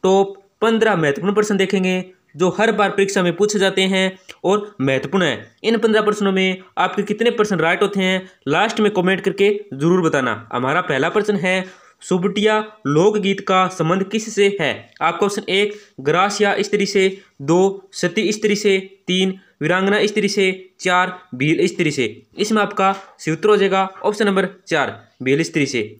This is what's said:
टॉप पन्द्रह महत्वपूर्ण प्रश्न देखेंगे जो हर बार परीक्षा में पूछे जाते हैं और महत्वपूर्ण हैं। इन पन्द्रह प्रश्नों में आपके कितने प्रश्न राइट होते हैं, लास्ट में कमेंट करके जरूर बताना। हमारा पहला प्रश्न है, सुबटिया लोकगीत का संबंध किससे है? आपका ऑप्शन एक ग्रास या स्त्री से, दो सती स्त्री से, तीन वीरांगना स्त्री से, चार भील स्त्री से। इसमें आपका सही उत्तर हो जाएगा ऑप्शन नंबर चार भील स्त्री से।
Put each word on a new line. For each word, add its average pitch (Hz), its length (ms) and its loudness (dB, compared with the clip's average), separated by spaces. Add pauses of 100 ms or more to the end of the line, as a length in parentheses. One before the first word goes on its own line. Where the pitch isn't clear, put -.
टॉप 196 300 2 (280)
पन्द्रह 220 340 2
महत्वपूर्ण 165 400 0
प्रश्न 214 220 0
देखेंगे 185 360 0 (420)
जो 175 140 2
हर 214 220 0
बार 196 180 2
परीक्षा 196 340 0
में 175 120 0
पूछे 208 240 0
जाते 190 240 0
हैं 190 360 0 (240)
और 202 380 -2
महत्वपूर्ण 139 440 0
हैं। 110 380 -4
इन 226 140 2
पन्द्रह 214 240 2
प्रश्नों 208 300 0
में 185 300 0 (160)
आपके 185 260 -2
कितने 214 280 0
प्रश्न 208 240 0
राइट 170 260 2
होते 202 180 0
हैं, 185 300 -2 (180)
लास्ट 202 320 0
में 208 120 4
कमेंट 185 300 0
करके 196 280 2 (240)
जरूर 170 280 2
बताना। 127 520 -2
हमारा 131 280 0
पहला 147 280 0
प्रश्न 208 260 0
है, 185 300 -2 (360)
सुबटिया 202 580 0 (280)
लोकगीत 196 520 2
का 185 300 2
संबंध 180 340 -2
किससे 202 580 -2
है? 113 300 -4 (100)
आपका 175 240 0
ऑप्शन 202 240 -4
एक 208 240 0 (280)
ग्रास 180 400 0
या 202 200 2
स्त्री 196 240 0
से, 190 220 2 (340)
दो 185 520 0
सती 196 380 -2
स्त्री 214 240 0
से, 196 220 2 (300)
तीन 190 320 0 (220)
वीरांगना 190 440 2
स्त्री 202 220 0
से, 190 520 -2
चार 180 380 0 (180)
भील 151 320 0
स्त्री 156 240 -2
से। 139 140 -2 (320)
इसमें 214 240 0
आपका 196 300 0
सही - 400 -8
उत्तर 160 180 0
हो 214 80 6
जाएगा 190 260 2 (200)
ऑप्शन 208 220 0
नंबर 190 220 2 (200)
चार 135 240 0 (320)
भील 139 200 2
स्त्री 160 220 0
से। 120 180 -4 (160)